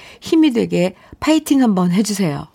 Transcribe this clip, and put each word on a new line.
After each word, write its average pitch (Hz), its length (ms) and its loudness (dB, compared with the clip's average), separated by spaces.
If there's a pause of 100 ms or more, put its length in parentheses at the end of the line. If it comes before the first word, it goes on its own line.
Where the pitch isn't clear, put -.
(200)
힘이 311 320 2
되게 180 420 -2 (260)
파이팅 302 420 0
한번 185 300 2
해주세요. 185 640 -2